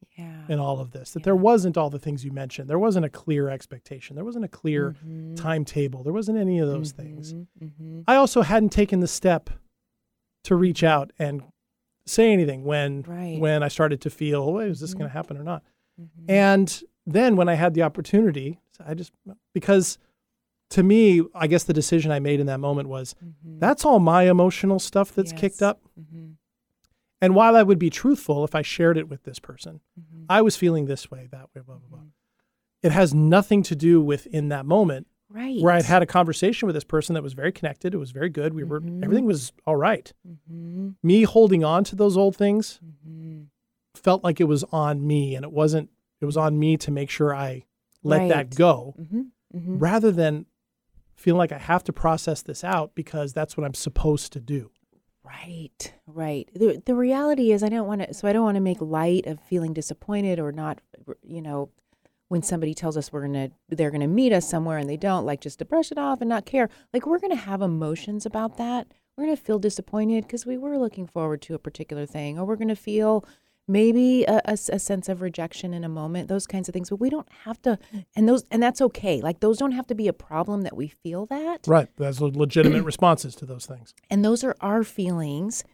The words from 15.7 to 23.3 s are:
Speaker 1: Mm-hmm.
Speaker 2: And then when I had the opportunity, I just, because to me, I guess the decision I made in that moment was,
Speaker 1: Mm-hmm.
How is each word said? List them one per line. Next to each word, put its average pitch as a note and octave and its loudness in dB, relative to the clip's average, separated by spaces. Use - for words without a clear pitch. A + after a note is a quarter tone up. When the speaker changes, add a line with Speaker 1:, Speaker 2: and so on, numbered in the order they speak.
Speaker 1:
Mm-hmm. E3 -10
Speaker 2:
And G3 4
then G#3+ 4
when F3+ 4
I E3+ 2
had E3 2
the E3 2
opportunity, D#3+ 0
I D3+ -8
just, E3+ -12
because F#3+ 2
to F#3+ 4
me, G3 8
I E3 -2
guess E3 2
the E3+ 0
decision D#3 2
I C#3+ 0
made C#3+ 0
in C#3+ 0
that C3+ -4
moment C#3+ -4
was, C3 -12
Speaker 1:
Mm-hmm. D#3+ -20